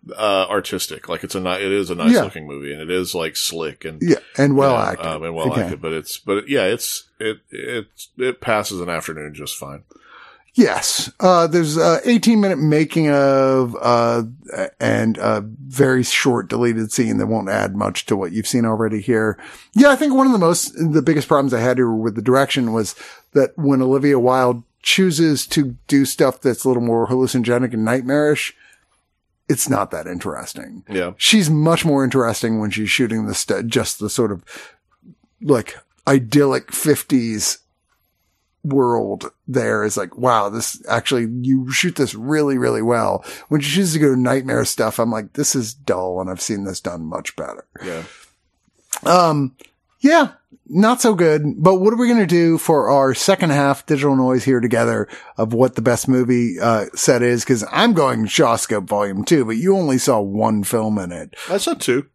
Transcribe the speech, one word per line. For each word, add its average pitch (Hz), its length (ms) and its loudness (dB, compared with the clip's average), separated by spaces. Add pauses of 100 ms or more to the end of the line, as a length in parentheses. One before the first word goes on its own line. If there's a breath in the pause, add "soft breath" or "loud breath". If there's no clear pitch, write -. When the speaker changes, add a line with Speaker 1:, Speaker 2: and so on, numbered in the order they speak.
(180)
Speaker 1:
uh, 98 320 0
artistic. 92 580 -6
Like, 85 160 -8
it's - 120 -10
a 95 40 -2
ni-, 92 100 -4 (140)
it 98 80 -2
is 98 180 0
a 87 60 -4
nice - 180 2
Speaker 2:
Yeah. 185 100 2
Speaker 1:
looking 78 240 -10
movie, 71 260 -12
and 76 80 -14
it 80 80 -12
is, 90 260 -4
like, 80 220 -6
slick 80 480 -8
and, 80 160 -10
Speaker 2:
Yeah, 87 160 2 (200)
and 139 200 2
well 139 140 4
Speaker 1:
you 120 60 2
know, 107 60 0
Speaker 2:
acted. 92 220 -6
Speaker 1:
um, 80 180 -6
and 82 120 -8
well 80 160 -2
Speaker 2:
Okay. 107 100 -4
Speaker 1:
acted, 85 200 -8
but 80 120 -6
it's, 78 240 -10
but 101 220 -4
it, - 100 -12
yeah, 131 160 0
it's, - 400 -4 (140)
it, 107 180 -6 (140)
it, 117 340 -10 (320)
it 127 240 -6
passes 107 400 -2
an 87 80 -8
afternoon 78 440 -8
just 73 240 -12
fine. 71 260 -16 (720 loud breath)
Speaker 2:
Yes. - 540 0 (120)
Uh, 175 260 4
there's 160 300 0
a 165 260 2
eighteen 233 380 4
minute 190 160 0
making 151 520 2
of, 135 680 2
uh, 117 440 2 (580)
and 113 360 0
a 104 300 -2
very 131 560 0
short 120 460 0
deleted 113 420 0
scene 110 280 0
that 104 80 -2
won't 107 200 -2
add 101 260 -2
much 101 340 -4
to 107 100 0
what 90 160 -6
you've 107 140 -4
seen 117 180 0
already 110 340 -2
here. 110 400 0 (360 loud breath)
Yeah, 277 160 8
I 262 40 6
think 277 180 0
one 262 140 4
of 254 60 4
the 214 60 2
most, 170 360 0
the 156 260 0
biggest 151 280 0
problems 139 240 2
I 113 80 0
had 123 160 2
here 123 120 2
with 110 260 -2
the 113 60 -4
direction 127 520 0
was 110 220 -4 (360 loud breath)
that 135 240 2
when 139 260 2
Olivia 135 380 2
Wilde 123 440 2 (180)
chooses 160 680 2
to 131 300 -2 (100)
do 139 160 4
stuff 131 380 0
that's 123 240 0
a - 20 4
little 120 160 2
more 117 240 0
hallucinogenic 123 680 0
and 110 120 -2
nightmarish, 135 680 0 (960 soft breath)
it's 131 220 -2
not 104 220 -2
that 80 140 -10
interesting. - 840 -12
Speaker 1:
Yeah. - 260 -4
Speaker 2:
She's 196 340 2
much 160 360 2
more 139 180 2
interesting 117 560 0
when 104 120 -4
she's 104 180 -4
shooting 110 360 0
the 104 100 -6
stu-, 98 280 -4
just 117 360 -2
the 104 100 -6
sort 110 240 -2
of, 87 100 -12 (960 loud breath)
like, 135 360 0 (280)
idyllic 135 680 2
fifties 117 840 -2 (1040)
world 117 680 -2 (160)
there 110 360 -2
is 107 140 -2
like, 95 180 -8
"Wow, 113 340 2
this 110 380 -8
actually, 117 400 -2 (140)
you 131 300 0
shoot 170 240 -2
this 131 180 0
really, 139 460 0
really 117 240 0
well." 113 420 0 (240 loud breath)
When 151 100 2
she 143 160 -4
chooses 185 180 2
to 160 60 0
go 143 140 4
to 127 60 2
nightmare 127 460 0
stuff, - 340 -2
I'm 117 120 0
like, 110 220 -8
"This 143 220 -2
is 120 180 -4
dull, 92 480 -4
and 92 80 -6
I've 92 120 -8
seen 101 220 -6
this 92 160 -8
done 87 260 -10
much - 300 -10
better." 65 300 -12 (180)
Speaker 1:
Yeah. 85 200 -10 (1000 loud breath)
Speaker 2:
Um, 156 520 2 (440)
yeah, 294 340 4 (340)
not 220 340 2
so 220 140 4
good. 160 260 4 (160)
But 185 180 6
what 190 160 4
are 233 60 -2
we 240 100 2
gonna 226 200 2
do 170 320 4
for 147 320 2
our 135 240 4
second 185 340 0
half 139 380 0
digital 143 280 2
noise 127 280 2
here 127 160 2
together 117 480 0 (300 loud breath)
of 113 160 -2
what 123 220 2
the 117 60 -4
best 120 260 0
movie, 120 540 2
uh, 113 320 0
set 123 300 2
is? 123 200 2
'Cause 120 280 0
I'm 208 220 2
going 127 340 2
Shawscope 110 600 0
Volume 101 360 -2
Two, 147 200 2
but 113 140 -2
you 185 180 2
only 151 220 0
saw 120 220 2
one 104 440 -2
film 110 360 -2
in 90 120 -8
it. 80 240 -14 (140)
Speaker 1:
I 185 80 -2
saw 330 160 -2
two. 135 420 -2